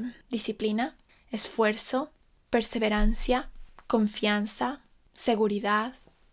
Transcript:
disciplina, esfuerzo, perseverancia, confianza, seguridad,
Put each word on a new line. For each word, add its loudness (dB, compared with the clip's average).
disciplina, -2
esfuerzo, 0
perseverancia, 2
confianza, 0
seguridad, 0